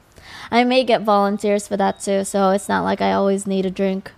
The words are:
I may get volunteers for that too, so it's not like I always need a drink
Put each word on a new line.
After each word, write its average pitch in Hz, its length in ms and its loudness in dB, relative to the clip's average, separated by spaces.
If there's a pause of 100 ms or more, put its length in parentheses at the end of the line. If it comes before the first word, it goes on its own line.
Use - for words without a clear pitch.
(500)
I 240 140 4
may 254 180 2
get 220 200 2
volunteers 202 680 0
for 202 80 -4
that 196 240 0
too, 196 240 -2
so 196 260 2
it's 202 180 0
not 196 160 0
like 196 160 -2
I 196 120 0
always 196 340 0
need 190 180 -2
a 185 60 -2
drink 190 480 -4